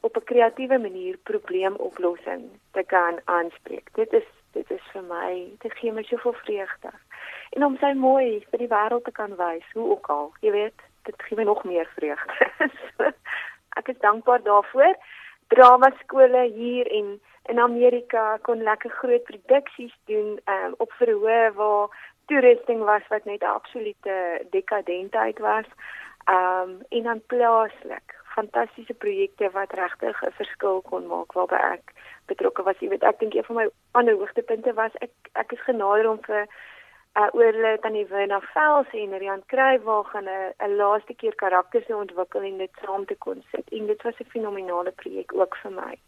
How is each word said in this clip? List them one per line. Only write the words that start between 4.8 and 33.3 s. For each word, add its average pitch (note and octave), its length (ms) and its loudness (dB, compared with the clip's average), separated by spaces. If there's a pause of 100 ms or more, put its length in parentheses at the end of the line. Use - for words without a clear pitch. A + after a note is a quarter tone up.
vir G3 100 -12
my, F3+ 440 -8 (120)
dit A3+ 140 -10
gee A#3 180 -6
my A3 120 -8
soveel A#3 300 -4
vreugde. G#3 560 -8 (600)
En C#4+ 160 0
om C4+ 120 0
sy C#4+ 160 2
mooi C4 560 2
vir A#3 100 -4
die A#3+ 80 -4
wêreld A3+ 360 0
te B3 80 -8
kan G3+ 240 -10
wys, E3+ 280 -4 (100)
hoe A3+ 180 -4
ook - 180 -2
al, D3 220 -4 (100)
jy G#3+ 100 2
weet, G#3 220 -2 (300)
dit - 200 -12
gee - 140 -8
my A3+ 60 -2
nog G#3 200 0
meer F3 320 -2
vreugde. - 540 -2 (100)
<laughs> D4+ 120 0 (260)
So, - 140 0 (640)
ek - 120 -8
is B3+ 120 -10
dankbaar A3+ 440 4
daarvoor. A3+ 520 4 (520)
Dramaskole B3+ 1080 8
hier A#3+ 360 -4
en G#3 280 -4 (300)
in A#3 100 0
Amerika A#3+ 840 2
kon A#3 220 -2
lekker G#3+ 260 -2
groot A#3+ 340 0
produksies B3 680 -2 (120)
doen, G#3+ 400 -4
ehm, F#3+ 320 -4
op A#3 220 -6
verhoë A3 540 2
waar G#3 340 0 (380)
toerusting A#3+ 580 4
was G#3 260 2
wat G#3+ 160 -4
net G#3 160 -8
'n G3+ 180 -2
absolute F#3+ 920 -6
dekadentheid G3 880 -4
was. G#3+ 260 -2 (600)
Ehm, F#3 440 2 (200)
en A#3 140 -4
dan A3+ 240 -4
plaaslik, A#3 880 0 (200)
fantastiese A3+ 580 -6
projekte G3 600 -4
wat G3 200 -6
regtig - 500 -6
'n F3+ 80 -4
verskil G3 500 -4
kon F3+ 260 -8
maak E3+ 260 -8
waarby F3+ 220 -2
ek - 380 -2 (320)
betrokke F#3+ 380 -4
was. F#3+ 160 0
Jy F3+ 100 -6
weet, G3 140 -2
ek G#3+ 160 2
dink A3 140 -4